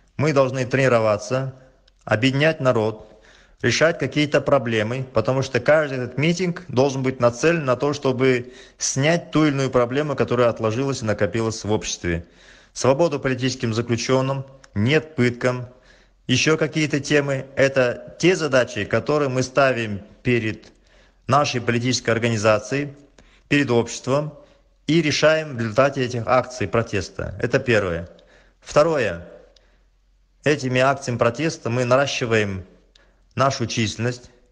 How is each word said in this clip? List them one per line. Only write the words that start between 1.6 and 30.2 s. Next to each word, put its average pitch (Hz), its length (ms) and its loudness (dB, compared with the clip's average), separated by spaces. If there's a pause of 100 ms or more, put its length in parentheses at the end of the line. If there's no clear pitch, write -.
объединять 139 560 0
народ, 113 600 0 (400)
решать 156 380 2
какие-то 147 420 0
проблемы, 120 720 0
потому 131 300 0
что 127 180 -2
каждый 147 380 2
этот 123 180 -6
митинг 170 520 -2
должен 131 340 0
быть 127 180 -2
нацелен 151 440 2
на 127 120 0
то, 143 160 -2
чтобы 131 640 0 (240)
снять 165 540 -2
ту 156 120 4
или 151 60 4
иную 135 200 -2
проблему, 127 440 0
которая 123 340 2
отложилась 113 540 -2
и - 20 -4
накопилась 110 600 -2
в 101 80 -2
обществе. 87 520 -4 (480)
Свободу 143 460 2
политическим 123 560 -4
заключенным, 131 720 -2 (280)
нет 139 420 0
пыткам, 123 520 -2 (600)
еще 151 280 2
какие-то 156 440 -2
темы. 143 460 0 (100)
Это 131 640 0
те 175 160 4
задачи, 127 480 0
которые 143 440 0
мы 127 140 0
ставим 117 580 0 (220)
перед 110 500 -2 (540)
нашей 139 340 2
политической 117 500 -2
организацией, 113 840 0 (540)
перед 143 220 2
обществом 131 640 -2 (520)
и 160 160 2
решаем 151 540 0
в 113 40 -6
результате 127 440 0
этих 120 220 -6
акций 120 420 0
протеста. 98 720 -4
Это 131 180 0
первое. 92 500 0 (520)
Второе. 127 680 0 (1160)